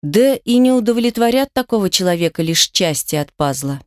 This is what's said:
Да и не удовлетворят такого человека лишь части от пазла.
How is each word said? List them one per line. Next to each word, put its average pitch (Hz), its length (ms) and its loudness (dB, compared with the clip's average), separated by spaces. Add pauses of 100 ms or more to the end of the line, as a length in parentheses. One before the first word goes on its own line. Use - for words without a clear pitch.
Да 233 320 2
и 240 220 0
не 254 160 4
удовлетворят 233 800 0
такого 226 360 -2
человека 170 540 -2
лишь 165 280 0
части 160 440 -2
от 147 160 -4
пазла. 139 560 -4